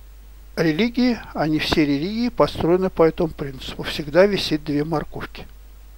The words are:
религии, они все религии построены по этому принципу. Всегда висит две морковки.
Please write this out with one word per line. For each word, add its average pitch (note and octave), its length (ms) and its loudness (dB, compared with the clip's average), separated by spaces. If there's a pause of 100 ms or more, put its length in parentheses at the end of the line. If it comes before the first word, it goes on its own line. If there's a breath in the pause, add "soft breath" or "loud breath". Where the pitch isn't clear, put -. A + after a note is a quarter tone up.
(560)
религии, A3 600 2 (160)
они D#3 240 0
все D3+ 280 2
религии G3 440 0
построены F3 600 2
по - 140 2
этому D#3+ 260 2
принципу. C#3 540 -10
Всегда D#3+ 420 2
висит F3 380 -2
две D3 200 0
морковки. - 640 -6 (500)